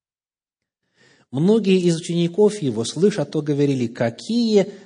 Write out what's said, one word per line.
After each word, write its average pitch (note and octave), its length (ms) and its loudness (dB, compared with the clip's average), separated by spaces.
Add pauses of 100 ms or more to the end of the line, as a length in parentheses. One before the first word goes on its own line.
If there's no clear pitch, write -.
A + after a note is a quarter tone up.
(1300)
Многие F#3 480 2
из F3 160 2
учеников E3+ 680 0
его, B2+ 240 -4
слыша F3 400 0
то, D3+ 160 -4
говорили: C#3 460 0
«Какие G3+ 840 0 (140)